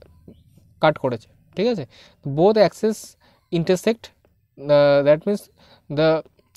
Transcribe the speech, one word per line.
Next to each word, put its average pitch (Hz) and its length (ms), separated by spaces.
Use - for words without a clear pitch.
কাট 156 180
করেছে। 120 300
ঠিক 196 100
আছে, 208 180
both 165 320
axes 214 300
intersect, 180 520
আহ, - 640
that 151 200
means 202 160
the 160 120